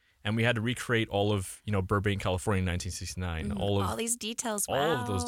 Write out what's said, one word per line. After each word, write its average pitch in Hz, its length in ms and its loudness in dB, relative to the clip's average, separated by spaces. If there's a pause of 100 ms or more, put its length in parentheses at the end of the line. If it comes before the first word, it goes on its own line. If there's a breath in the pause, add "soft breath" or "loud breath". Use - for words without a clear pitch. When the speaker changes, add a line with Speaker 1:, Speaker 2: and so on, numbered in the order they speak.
(240 soft breath)
Speaker 1:
And 110 120 0
we 117 80 2
had 120 120 4
to 110 60 -2
recreate 117 480 0
all 101 220 4
of, 98 320 -2
you 107 80 -2
know, 98 100 4
Burbank, 101 400 2
California 95 380 2
in 92 40 2
nineteen 87 280 -2
sixty-nine, 87 580 -6
Speaker 2:
Mm-hmm. - 100 -2
Speaker 1:
all 101 200 2
of 95 60 2
Speaker 2:
All - 100 -2
these 233 200 -2
details. 220 520 -4
Speaker 1:
all 165 80 0
of 165 300 0
those 95 220 0